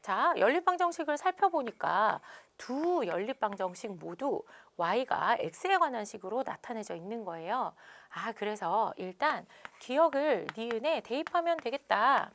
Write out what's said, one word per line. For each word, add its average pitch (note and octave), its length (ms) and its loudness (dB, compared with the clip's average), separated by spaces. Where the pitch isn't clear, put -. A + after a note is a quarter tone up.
자, B3 360 2
연립방정식을 E4+ 800 2
살펴보니까 B3+ 1040 2
두 D4+ 480 0
연립방정식 G3 960 -4
모두 F3 440 -4
Y가 F#3+ 640 2
X에 F#4 380 0
관한 B3+ 280 0
식으로 G#3 380 -6
나타내져 A3 520 -6
있는 G3+ 300 -8
거예요. E3+ 480 -4
아, G3 220 -6
그래서 G#3 640 0
일단 F#3+ 500 -2
기억을 C#4 760 2
니은에 A#3 460 -2
대입하면 E4 560 0
되겠다 A#3 760 2